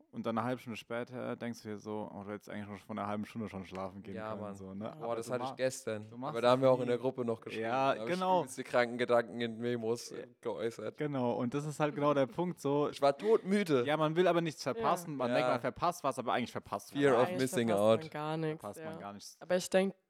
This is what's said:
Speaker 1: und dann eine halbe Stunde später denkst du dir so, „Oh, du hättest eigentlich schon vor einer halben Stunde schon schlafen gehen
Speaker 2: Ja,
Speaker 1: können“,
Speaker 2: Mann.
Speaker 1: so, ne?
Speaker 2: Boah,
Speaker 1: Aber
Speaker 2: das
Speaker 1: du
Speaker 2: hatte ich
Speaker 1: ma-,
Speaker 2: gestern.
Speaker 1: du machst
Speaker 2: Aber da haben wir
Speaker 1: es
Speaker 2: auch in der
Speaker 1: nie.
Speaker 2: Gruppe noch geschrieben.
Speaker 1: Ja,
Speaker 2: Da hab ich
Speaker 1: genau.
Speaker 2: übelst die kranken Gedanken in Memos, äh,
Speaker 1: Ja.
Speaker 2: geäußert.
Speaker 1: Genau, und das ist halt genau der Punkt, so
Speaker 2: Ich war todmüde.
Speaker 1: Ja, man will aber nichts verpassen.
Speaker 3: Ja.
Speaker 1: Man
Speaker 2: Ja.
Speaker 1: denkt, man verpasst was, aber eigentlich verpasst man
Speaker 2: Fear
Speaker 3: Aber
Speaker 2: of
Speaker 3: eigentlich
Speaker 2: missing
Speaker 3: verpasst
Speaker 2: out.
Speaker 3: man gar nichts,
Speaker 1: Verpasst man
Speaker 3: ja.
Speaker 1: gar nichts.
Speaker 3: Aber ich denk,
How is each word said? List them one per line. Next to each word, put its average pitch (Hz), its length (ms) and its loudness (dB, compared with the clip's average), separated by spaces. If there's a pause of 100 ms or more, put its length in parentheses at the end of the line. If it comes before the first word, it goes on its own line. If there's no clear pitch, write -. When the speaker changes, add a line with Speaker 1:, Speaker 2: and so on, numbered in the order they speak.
(120)
Speaker 1:
und 117 140 -8
dann 113 120 -2
eine 113 100 0
halbe 127 140 -4
Stunde 113 160 -10
später 120 580 -8
denkst 117 280 -8
du 113 60 -12
dir 104 80 -8
so, 107 380 -8
„Oh, 101 80 -12
du 101 80 -10
hättest 104 180 -10
eigentlich 101 180 -10
schon 101 120 -12
vor - 160 -12
einer 101 120 -4
halben 104 180 -4
Stunde 110 240 -8
schon 95 160 -10
schlafen 92 360 -8
gehen 98 140 -12
Speaker 2:
Ja, 110 140 -8
Speaker 1:
können“, 107 140 -8
Speaker 2:
Mann. 101 120 -10
Speaker 1:
so, 95 180 -12
ne? 107 240 -8
Speaker 2:
Boah, 151 100 -10
Speaker 1:
Aber 117 100 0
Speaker 2:
das 226 100 -6
Speaker 1:
du 127 60 -2
Speaker 2:
hatte 123 100 -2
ich 131 60 -4
Speaker 1:
ma-, 127 80 -10
Speaker 2:
gestern. 110 520 -4
Speaker 1:
du 113 80 -18
machst 131 120 -6
Speaker 2:
Aber 117 120 -4
da 120 100 8
haben 127 100 6
wir 131 80 8
Speaker 1:
es 131 40 8
Speaker 2:
auch 123 60 4
in 123 80 -2
der 120 80 2
Speaker 1:
nie. 117 60 -4
Speaker 2:
Gruppe 127 240 -2
noch 113 160 -2
geschrieben. 110 240 -6
Speaker 1:
Ja, 131 300 2
Speaker 2:
Da - 60 -4
hab 117 60 -4
ich 170 60 0
Speaker 1:
genau. 185 260 4
Speaker 2:
übelst 131 180 -4
die 131 60 -6
kranken 123 340 2
Gedanken 117 440 2
in 113 160 -2
Memos, 120 540 -2
äh, - 100 -10
Speaker 1:
Ja. - 40 -12 (140)
Speaker 2:
geäußert. 110 580 -4
Speaker 1:
Genau, 135 360 0
und 120 200 0
das 147 120 -2
ist 151 160 -6
halt 147 140 0
genau 147 180 4
der 139 140 4
Punkt, 170 340 -4
so 143 300 2
Speaker 2:
Ich - 100 -12
war 143 160 4
todmüde. 196 680 4
Speaker 1:
Ja, 151 120 2
man 156 180 2
will 185 120 6
aber 170 120 6
nichts 165 240 -2
verpassen. 156 480 0
Speaker 3:
Ja. 139 60 -6
Speaker 1:
Man 127 140 0
Speaker 2:
Ja. 123 40 2
Speaker 1:
denkt, 131 140 4
man 123 100 2
verpasst 139 460 -2
was, 135 120 0
aber 120 140 -2
eigentlich 117 220 0
verpasst - 400 -8
man 143 80 -2
Speaker 2:
Fear 139 140 8
Speaker 3:
Aber 120 80 8
Speaker 2:
of 127 40 6
Speaker 3:
eigentlich - 140 -2
Speaker 2:
missing 127 260 2
Speaker 3:
verpasst 104 160 4
Speaker 2:
out. 113 160 8
Speaker 3:
man 160 100 -10
gar 151 280 -4
nichts, 156 240 -4
Speaker 1:
Verpasst 131 240 -10
man 160 80 -10
Speaker 3:
ja. 165 80 -12
Speaker 1:
gar 101 120 -12
nichts. - 280 -18
Speaker 3:
Aber 170 160 0
ich 180 120 -4
denk, 190 260 2 (140)